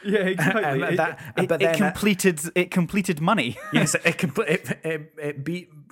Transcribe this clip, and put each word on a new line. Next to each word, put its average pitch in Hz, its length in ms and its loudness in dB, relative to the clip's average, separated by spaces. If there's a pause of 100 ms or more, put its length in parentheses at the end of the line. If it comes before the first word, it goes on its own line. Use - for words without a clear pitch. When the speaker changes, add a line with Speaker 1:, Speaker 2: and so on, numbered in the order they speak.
Speaker 1:
Yeah, 202 160 0
exactly. 185 420 2
Speaker 2:
<laughs> - 20 0
And 139 180 0
Speaker 1:
It, 170 140 0
Speaker 2:
that, 160 220 0 (180)
Speaker 1:
it, 180 120 2
Speaker 2:
but 165 140 2
Speaker 1:
it - 40 6
Speaker 2:
then 165 60 4
that 156 40 0
Speaker 1:
completed, 185 640 2 (140)
it 180 160 2
completed 180 500 0
money. 156 440 0
<laughs> - 80 -10
Speaker 2:
Yes, 156 220 2
it, - 80 -2 (160)
compl-, 208 300 -2
it, - 360 -2
it, 156 360 -6
it 147 240 -8
beat 170 260 -8 (220)